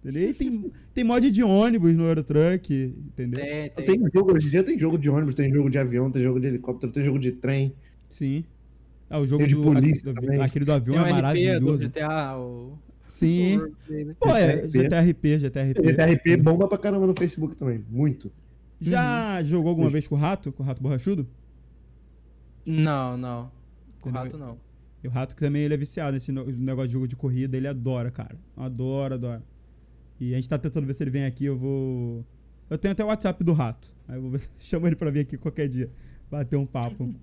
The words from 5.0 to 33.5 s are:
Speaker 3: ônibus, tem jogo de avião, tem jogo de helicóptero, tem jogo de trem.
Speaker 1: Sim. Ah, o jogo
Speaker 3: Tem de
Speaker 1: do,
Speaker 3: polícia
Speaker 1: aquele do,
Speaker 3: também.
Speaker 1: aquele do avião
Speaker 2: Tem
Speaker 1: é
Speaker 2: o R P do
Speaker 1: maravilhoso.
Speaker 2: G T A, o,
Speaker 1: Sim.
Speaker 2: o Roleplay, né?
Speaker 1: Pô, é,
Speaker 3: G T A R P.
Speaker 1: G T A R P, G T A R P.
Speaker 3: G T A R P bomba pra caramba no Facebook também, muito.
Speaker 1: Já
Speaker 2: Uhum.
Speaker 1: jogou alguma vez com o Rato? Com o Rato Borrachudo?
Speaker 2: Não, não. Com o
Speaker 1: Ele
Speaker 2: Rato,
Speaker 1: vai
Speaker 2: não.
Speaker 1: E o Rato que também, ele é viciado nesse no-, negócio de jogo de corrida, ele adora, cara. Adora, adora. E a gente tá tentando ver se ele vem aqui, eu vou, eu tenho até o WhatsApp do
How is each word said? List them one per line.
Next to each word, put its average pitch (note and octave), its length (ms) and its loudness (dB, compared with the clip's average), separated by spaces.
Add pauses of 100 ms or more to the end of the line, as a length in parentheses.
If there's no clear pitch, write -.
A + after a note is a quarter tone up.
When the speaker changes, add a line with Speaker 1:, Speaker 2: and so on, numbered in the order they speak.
Speaker 3:
ônibus, C#3+ 240 2
tem C#3 180 2
jogo C#3+ 160 4
de C#3 120 2
avião, B2+ 320 0
tem B2+ 100 0
jogo B2+ 180 2
de B2+ 60 -2
helicóptero, B2+ 480 -4
tem C#3+ 100 -2
jogo C#3 140 2
de B2+ 140 0
trem. C3+ 420 -2 (340)
Speaker 1:
Sim. D3 380 -4 (640)
Ah, D#3 100 -4
o C#3+ 60 2
jogo C#3+ 140 2
Speaker 3:
Tem D3 80 4
de C#3 80 6
Speaker 1:
do, D3 80 0
Speaker 3:
polícia D3 380 4
Speaker 1:
aquele C3+ 120 -6
do, A#2 80 -6
Speaker 3:
também. C#3 200 0
Speaker 1:
aquele C#3 240 0
do D3 80 2
avião C3+ 300 2
Speaker 2:
Tem - 0 -
Speaker 1:
é - 20 4
Speaker 2:
o - 20 0
R C#3+ 260 2
P - 260 2
do B2+ 60 2
Speaker 1:
maravilhoso. D3 140 2
Speaker 2:
G C3+ 100 -2
T D#3 120 -6
A, D3+ 360 -4
o, B2 400 -12 (320)
Speaker 1:
Sim. F3+ 480 2
Speaker 2:
o - 40 4
Roleplay, D3+ 440 -10
né? D#3 140 -12
Speaker 1:
Pô, - 160 4
é, D#3+ 340 4
Speaker 3:
G C3+ 200 4
T F3 60 2
A E3+ 40 4
R E3+ 160 6
P. D3+ 240 2
Speaker 1:
G C#3 100 -2
T C#3 100 -6
A - 40 -2
R C3+ 100 0
P, - 0 -
G - 0 -
T - 80 0
A - 0 -
R - 0 -
P. D#3 60 6
Speaker 3:
G D#3+ 80 6
T D#3+ 80 2
A D#3+ 40 6
R E3+ 120 6
P E3+ 180 4
bomba E3 300 4
pra G3 100 0
caramba G3 300 2
no F#3 100 2
Facebook E3 380 -4
também, A#2+ 340 -4
muito. B2 420 -2 (480)
Speaker 1:
Já A3 600 0
Speaker 2:
Uhum. D#3+ 60 -2
Speaker 1:
jogou E3 240 0
alguma D#3 200 2
vez C#3+ 180 -2
com - 60 -4
o C#3+ 60 0
Rato? E3 320 -2
Com - 100 -12
o C3+ 40 -4
Rato B2+ 180 -6
Borrachudo? C#3+ 440 -2 (1400)
Speaker 2:
Não, D3 520 0
não. B2 340 -10 (500)
Com C3 80 -10
o - 20 -6
Speaker 1:
Ele B2+ 80 -6
Speaker 2:
Rato, B2+ 180 -10
Speaker 1:
vai C#3 100 -14
Speaker 2:
não. A#2 100 -14 (460)
Speaker 1:
E C3+ 40 -8
o B2+ 40 -8
Rato B2+ 240 -6
que - 60 -6
também, D3 220 0
ele D3 100 0
é D3 40 -2
viciado C#3+ 360 -6
nesse C3 180 -6
no-, C3+ 140 -6
negócio C3 440 -4
de A#2 40 -6
jogo C3 140 -4
de B2 80 -8
corrida, C3 420 -4
ele C3 100 -4
adora, B2 440 -4
cara. - 260 -14 (180)
Adora, C3 600 -6
adora. A#2+ 280 -8 (760)
E B2 140 -4
a B2+ 40 -2
gente B2+ 120 -4
tá D3+ 80 -2
tentando B2 300 -4
ver C#3 60 -4
se C#3+ 100 -6
ele C3+ 80 -4
vem C#3 140 -2
aqui, B2+ 200 -4
eu C#3 120 -2
vou, B2+ 680 -4 (440)
eu D#3 80 -6
tenho G3 160 -2
até G#3+ 100 -2
o G#3 40 -2
WhatsApp G#3 360 -2
do E3+ 100 4